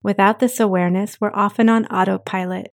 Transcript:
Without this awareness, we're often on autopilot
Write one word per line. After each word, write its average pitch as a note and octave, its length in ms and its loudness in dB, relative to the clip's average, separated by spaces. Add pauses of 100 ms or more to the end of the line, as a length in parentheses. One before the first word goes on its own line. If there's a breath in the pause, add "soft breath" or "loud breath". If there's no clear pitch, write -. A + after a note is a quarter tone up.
Without G3+ 380 2
this B3 180 0
awareness, F#3 600 0
we're G#3 140 -4
often G#3 340 0
on A3+ 200 2
autopilot F#3 920 -4